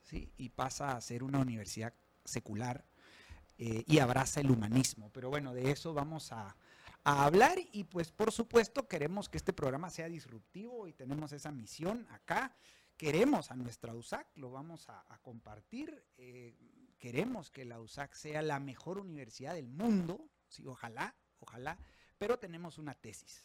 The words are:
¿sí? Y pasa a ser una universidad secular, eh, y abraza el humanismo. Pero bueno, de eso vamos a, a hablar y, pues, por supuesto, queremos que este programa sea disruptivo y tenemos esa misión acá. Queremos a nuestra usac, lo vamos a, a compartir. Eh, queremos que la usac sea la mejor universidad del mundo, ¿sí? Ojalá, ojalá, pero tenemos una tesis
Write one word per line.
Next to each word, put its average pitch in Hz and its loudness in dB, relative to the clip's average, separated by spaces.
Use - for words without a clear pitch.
¿sí? - -8
Y 127 -10
pasa 131 -2
a 117 -6
ser 120 -6
una 139 2
universidad 113 -2
secular, 120 -4
eh, 113 -2
y 151 8
abraza 131 4
el 135 4
humanismo. 113 4
Pero 127 -6
bueno, 139 -2
de 127 2
eso 156 -2
vamos 147 -4
a, 104 -10
a 143 6
hablar 233 8
y, 208 -4
pues, 170 -4
por 214 2
supuesto, 233 4
queremos 180 -2
que 156 -6
este 185 0
programa 143 -2
sea 165 -8
disruptivo 170 -12
y 151 -16
tenemos 147 -6
esa 151 -8
misión 165 -4
acá. 233 0
Queremos 185 6
a 127 -8
nuestra 117 -8
usac, 196 -8
lo 131 -12
vamos 156 -14
a, 95 -18
a - -20
compartir. 131 -14
Eh, 123 -18
queremos 170 -4
que 135 -14
la 117 -12
usac 139 -12
sea 151 -6
la 147 0
mejor 143 -8
universidad 151 -10
del 139 -10
mundo, 185 2
¿sí? - -18
Ojalá, 127 -8
ojalá, 135 -10
pero 233 2
tenemos 170 -10
una 147 -8
tesis - -18